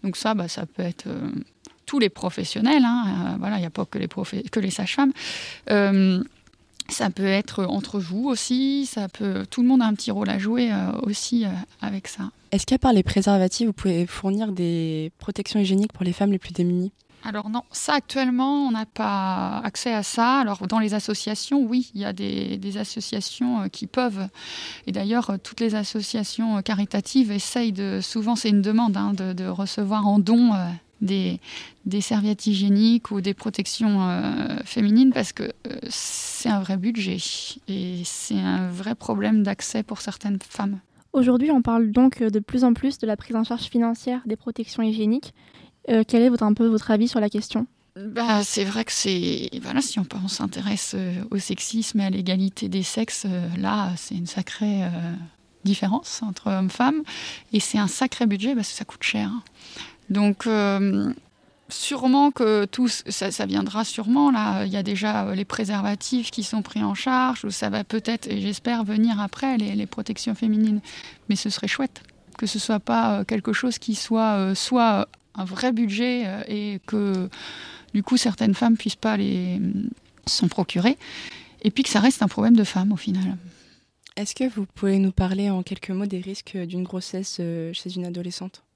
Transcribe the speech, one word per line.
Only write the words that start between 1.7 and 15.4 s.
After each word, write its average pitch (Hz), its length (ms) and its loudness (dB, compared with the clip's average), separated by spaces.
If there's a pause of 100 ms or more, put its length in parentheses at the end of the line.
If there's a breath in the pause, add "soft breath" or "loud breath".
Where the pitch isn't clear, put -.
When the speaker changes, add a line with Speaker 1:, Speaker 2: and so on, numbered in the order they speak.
Speaker 1:
tous 285 140 -2
les 214 100 4
professionnels, 214 760 2
hein, 233 220 2
euh, 185 320 -2
voilà, 202 200 -2
il - 20 0
y 170 40 -2
a 165 40 -4
pas 165 160 -4
que - 140 -8
les - 80 -4
profé-, 190 360 -6
que - 160 -4
les 190 120 -2
sages-femmes. 269 400 2 (580 loud breath)
Euh, 196 540 4 (640)
ça - 220 -2
peut 190 160 -2
être 196 400 0
entre 202 340 -2
vous 196 300 -2
aussi, 269 560 0
ça 208 240 -6
peut, 190 400 -4
tout - 120 0
le 240 60 6
monde 254 140 6
a 233 40 4
un 220 80 4
petit 202 160 -4
rôle 202 200 0
à 196 100 0
jouer, 233 320 0
euh, 190 200 0 (120)
aussi, 214 420 -2
euh, 196 40 -2 (320)
avec 202 260 -6
ça. 196 240 -8 (200)
Speaker 2:
Est-ce 202 140 0
qu'à 262 140 4
part 262 140 6
les 190 100 6
préservatifs, 196 640 4
vous 208 60 2
pouvez 175 340 0
fournir 202 460 -2
des 165 680 -2
protections - 400 -4